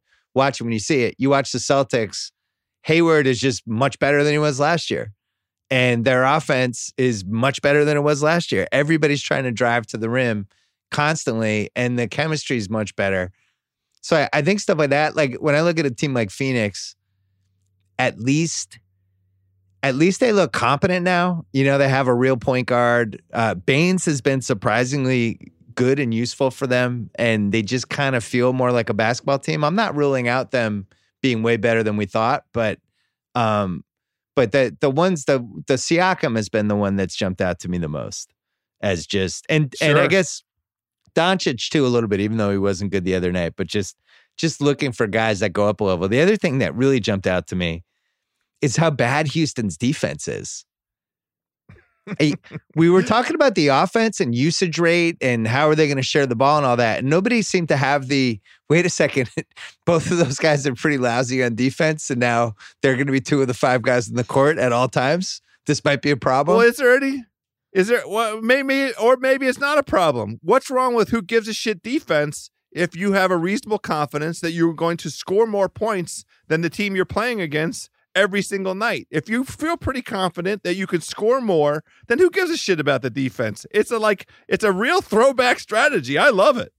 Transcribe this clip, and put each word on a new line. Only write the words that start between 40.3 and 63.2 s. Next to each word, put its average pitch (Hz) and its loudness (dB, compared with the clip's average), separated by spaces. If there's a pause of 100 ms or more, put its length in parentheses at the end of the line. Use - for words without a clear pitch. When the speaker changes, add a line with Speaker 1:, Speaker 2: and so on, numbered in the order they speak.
Speaker 1:
Doncic 170 0
too 143 2
a 127 2
little 117 2
bit, 98 0
even 107 -2
though 101 0
he 98 0
wasn't 98 -2
good 92 -2
the 92 0
other 90 0
night, 87 -2
but 87 -6
just, 101 -6 (400)
just 160 -4
looking 143 0
for 117 -2
guys 107 0
that 101 0
go 104 2
up 104 0
a - 0
level. 92 0
The 120 2
other 202 2
thing 139 -2
that 80 -2
really 131 2
jumped 98 -2
out 90 0
to - -8
me 85 -4 (760)
is 143 0
how 165 4
bad 139 0
Houston's 127 -4
defense 90 -4
is. - -10 (1500)
Hey, 151 2 (220)
Speaker 2:
<laughs> - -18
Speaker 1:
we 165 4
were 185 6
talking 247 0
about 277 2
the 151 2
offense 196 2
and 131 0
usage 156 0
rate 170 2
and 120 0
how 143 2
are 156 4
they 156 4
gonna 135 -2
share 139 2
the 123 -2
ball 139 4
and 143 2
all 123 2
that. 113 2
And 131 -2
nobody 208 2
seemed 175 -2
to 151 2
have 139 0
the, 131 0 (300)
"Wait 170 4
a 180 -2
second, 135 0 (280)
<laughs> - -20
both 170 2
of 175 2
those 135 0
guys 147 2
are 127 -2
pretty 147 0
lousy 123 0
on 120 -2
defense, 151 -2
and 127 -4
now 120 0 (260)
they're 135 4
gonna 139 -2
be 135 0